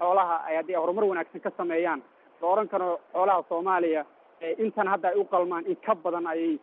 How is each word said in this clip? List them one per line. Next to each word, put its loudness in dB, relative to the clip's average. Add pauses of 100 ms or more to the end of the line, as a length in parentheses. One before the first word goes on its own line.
xoolaha 2
ay -2
haddii -4
ay 0
horumar 0
wanaagsan -2
ka -6
sameeyaan, -2 (380)
la 0
oran 2
karo -2 (120)
xoolaha 2
Soomaaliya, 0 (360)
eh, -4
intan 0
hadda 0
ay 0
u 2
qalmaan 0
in -2
ka 0
badan -2
ayay -2